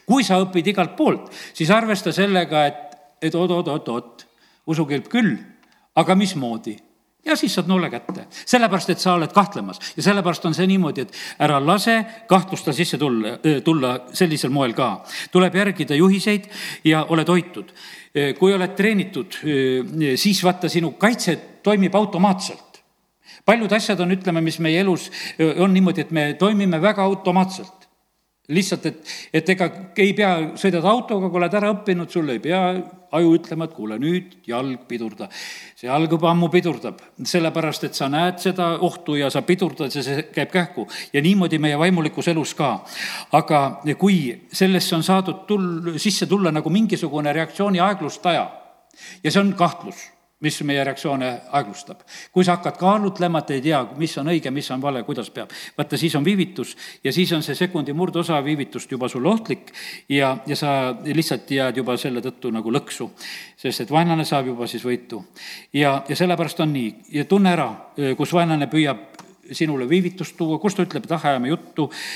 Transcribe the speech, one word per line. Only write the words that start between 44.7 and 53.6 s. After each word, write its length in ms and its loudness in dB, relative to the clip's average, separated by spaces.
on 100 -2
saadud 400 0
tul-, 480 -2
sisse 320 0
tulla 240 2
nagu 220 0
mingisugune 580 0
reaktsiooni 480 0
aeglustaja, 720 0
ja 80 0
see 80 4
on 160 2
kahtlus, 540 -4
mis 140 -2
meie 160 0
reaktsioone 440 -4
aeglustab. 460 -6
Kui 80 6
sa 140 4
hakkad 180 -4
kaalutlema, 640 2
et 160 -6
ei 80 -2